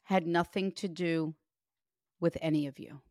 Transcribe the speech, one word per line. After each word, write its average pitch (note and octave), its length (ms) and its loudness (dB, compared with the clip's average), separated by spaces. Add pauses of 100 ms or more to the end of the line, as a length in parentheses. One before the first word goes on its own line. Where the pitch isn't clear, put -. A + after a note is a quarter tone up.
had F#3+ 220 2
nothing F3 500 0
to G3+ 120 -6
do E3 460 -2 (840)
with E3+ 220 2
any D3+ 240 2
of C3+ 120 -10
you." - 320 -16